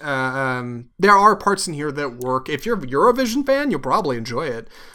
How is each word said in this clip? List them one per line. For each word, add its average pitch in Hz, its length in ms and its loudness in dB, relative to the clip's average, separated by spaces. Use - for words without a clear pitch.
Uh, 156 40 -10
um, 131 840 -4
there 202 160 8
are 202 200 6
parts 202 320 -2
in 170 60 -6
here 147 180 -6
that 139 260 -6
work. 127 320 -4
If 151 180 -6
you're 233 100 0
a - 40 -8
Eurovision 233 640 2
fan, 277 280 0
you'll 151 80 0
probably 143 380 0
enjoy 120 280 -6
it. 113 220 -8